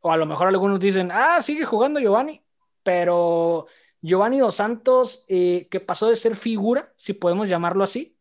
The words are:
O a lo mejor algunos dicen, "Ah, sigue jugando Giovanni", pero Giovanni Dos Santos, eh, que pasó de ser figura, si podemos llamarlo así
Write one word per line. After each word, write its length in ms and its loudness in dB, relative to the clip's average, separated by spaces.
O 120 -2
a 40 2
lo 100 0
mejor 220 0
algunos 320 0
dicen, 320 0
"Ah, 280 2
sigue 240 -4
jugando 360 0
Giovanni", 420 0
pero 840 0
Giovanni 360 0
Dos 180 2
Santos, 720 0
eh, 420 0
que 100 -4
pasó 300 -2
de 60 4
ser 200 -2
figura, 600 -2
si 180 -10
podemos 340 -2
llamarlo 360 0
así 360 -10